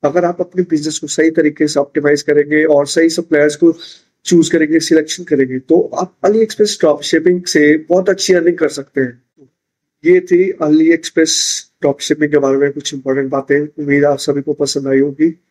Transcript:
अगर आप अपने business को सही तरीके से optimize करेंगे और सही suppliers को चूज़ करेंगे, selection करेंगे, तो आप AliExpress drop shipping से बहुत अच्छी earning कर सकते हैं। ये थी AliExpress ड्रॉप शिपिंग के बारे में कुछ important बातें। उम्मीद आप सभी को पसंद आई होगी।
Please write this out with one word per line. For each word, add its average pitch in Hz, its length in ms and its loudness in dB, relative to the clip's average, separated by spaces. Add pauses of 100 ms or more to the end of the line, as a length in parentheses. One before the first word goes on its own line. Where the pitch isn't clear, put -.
अगर 165 220 0
आप 175 160 -4
अपने 180 220 -4
business 156 360 -4
को 147 80 -12
सही 160 240 0
तरीके 156 360 0
से 147 120 -2
optimize 143 420 -2
करेंगे 147 440 0
और 143 220 2
सही 165 220 2
suppliers 151 460 0
को 165 200 2 (500)
चूज़ 165 260 2
करेंगे, 160 280 2
selection 160 440 -2
करेंगे, 131 360 -2
तो 165 360 0
आप - 300 -8
AliExpress 214 540 0
drop 147 220 0
shipping 180 420 0
से 151 340 2
बहुत 180 320 0
अच्छी 190 240 0
earning 170 240 2
कर 156 120 -2
सकते 139 320 -8
हैं। 120 220 -6 (800)
ये 180 160 4
थी 180 320 0
AliExpress 160 1080 0 (180)
ड्रॉप 143 180 -2
शिपिंग 151 320 -2
के 147 60 2
बारे 135 200 2
में 143 140 0
कुछ 143 220 -10
important 135 360 -4
बातें। 139 300 0
उम्मीद 143 460 -2
आप 143 120 0
सभी 143 240 -4
को 143 120 -6
पसंद 139 340 -4
आई 135 120 2
होगी। 147 400 -2 (120)